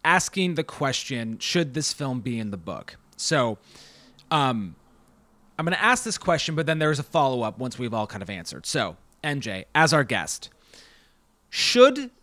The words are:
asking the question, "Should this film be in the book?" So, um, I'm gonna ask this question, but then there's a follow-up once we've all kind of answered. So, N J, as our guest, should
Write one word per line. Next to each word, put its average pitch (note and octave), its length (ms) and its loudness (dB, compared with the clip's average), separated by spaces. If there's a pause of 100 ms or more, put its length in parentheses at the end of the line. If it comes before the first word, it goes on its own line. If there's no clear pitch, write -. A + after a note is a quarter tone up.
asking F3+ 500 2
the D#3+ 80 -2
question, A#2+ 760 -4
"Should E3 340 -2
this D3+ 180 -2
film B2+ 300 -4
be A#2 180 -4
in G#2+ 120 -4
the G2 60 -8
book?" E2 400 -10 (200)
So, B2 400 0 (760)
um, B2 440 0 (800)
I'm D#3+ 80 -2
gonna F3 120 0
ask A#3+ 260 2
this A3 140 -4
question, D#3+ 380 0
but D3+ 120 0
then D#3+ 120 0
there's D3+ 200 2
a D3 40 -6
follow-up C3 540 0
once B2+ 200 -6
we've A#2+ 160 -6
all G#2+ 140 -2
kind G2 140 -10
of F#2+ 80 -10
answered. F2 360 -10
So, G#2 300 -2 (280)
N C#3+ 180 -4
J, F#2+ 240 -8 (100)
as D#3+ 160 6
our D3 140 4
guest, F#2 440 -6 (1000)
should B3+ 640 6 (120)